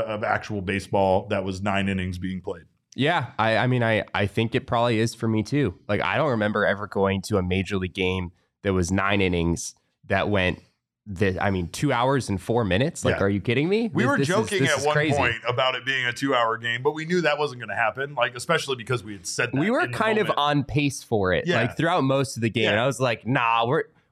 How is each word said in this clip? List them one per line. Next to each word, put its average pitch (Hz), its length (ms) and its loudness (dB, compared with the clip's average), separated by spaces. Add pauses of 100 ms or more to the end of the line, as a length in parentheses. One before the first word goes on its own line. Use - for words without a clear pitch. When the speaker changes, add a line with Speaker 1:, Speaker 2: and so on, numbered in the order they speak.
Speaker 1:
of 107 180 -4
actual 104 380 -2
baseball 98 720 0
that 98 120 0
was 95 200 -6
nine 98 260 0
innings 92 300 -2
being 92 240 -6
played. 87 220 -10 (300)
Speaker 2:
Yeah, 143 340 0 (100)
I, 110 180 2
I 113 100 2
mean, 123 160 2
I, 113 220 2 (100)
I 98 120 2
think 113 280 -2
it 127 120 -2
probably 120 340 2
is 113 140 0
for - 120 -4
me 107 160 2
too. 127 320 0 (140)
Like, 101 140 0
I 95 140 0
don't 147 140 0
remember 104 360 0
ever 101 200 0
going 98 360 0
to 104 160 -2
a 90 40 2
major 92 360 -2
league 92 160 -4
game 92 380 -2 (300)
that 101 120 0
was 90 180 2
nine 98 300 2
innings 85 520 0 (320)
that 95 220 0
went 92 320 2 (460)
the, 95 360 0
I 101 80 2
mean, 90 180 -2
two 139 240 -2
hours 127 360 0
and 98 120 -2
four 117 240 0
minutes. 107 400 0
Like, - 120 2
Speaker 1:
Yeah. 95 80 -2
Speaker 2:
are 101 40 4
you 101 120 0
kidding 127 280 0
me? 220 240 0
Speaker 1:
We 214 120 0
Speaker 2:
This, 262 60 2
Speaker 1:
were 285 80 2
Speaker 2:
this 139 100 2
is, 180 60 0
Speaker 1:
joking 214 260 0
Speaker 2:
this 160 120 2
Speaker 1:
at 135 60 2
Speaker 2:
is 143 80 -2
Speaker 1:
one 151 80 4
Speaker 2:
crazy. 147 220 2
Speaker 1:
point 120 180 2 (140)
about 131 260 2
it 120 100 -8
being 131 220 0
a 120 60 0
two-hour 120 460 0
game, 117 260 -4
but 151 100 2
we 156 120 -8
knew 180 160 0
that 147 160 2
wasn't 131 220 -4
gonna 104 140 -8
happen. 123 400 -2
Like, 127 220 -2
especially 139 400 -2
because 117 260 -4
we 104 120 -12
had 87 120 -16
said 123 240 -4
that 131 80 -2
Speaker 2:
We 185 120 0
were 277 100 2
Speaker 1:
in 349 100 -2
the - 80 -8
Speaker 2:
kind 220 200 0
of 202 100 0
Speaker 1:
moment. - 100 0
Speaker 2:
on 147 260 2
pace 143 380 -2
for 95 300 0
it, 87 160 0
Speaker 1:
Yeah. 170 140 2
Speaker 2:
like, - 140 -4
throughout 165 280 2
most 135 320 0
of 113 60 -4
the 113 80 0
game. 110 140 0
Speaker 1:
Yeah. 104 80 2
Speaker 2:
And 107 80 2
I 127 60 2
was 135 140 -2
like, 117 260 -2
"Nah, 117 400 2
we're, 147 180 0 (280)